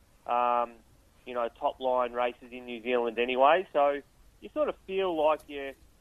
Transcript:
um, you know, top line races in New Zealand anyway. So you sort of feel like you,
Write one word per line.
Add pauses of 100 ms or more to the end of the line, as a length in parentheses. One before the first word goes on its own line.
(260)
um, (560)
you
know, (120)
top
line
races
in
New
Zealand
anyway.
So (400)
you
sort
of (120)
feel
like
you, (280)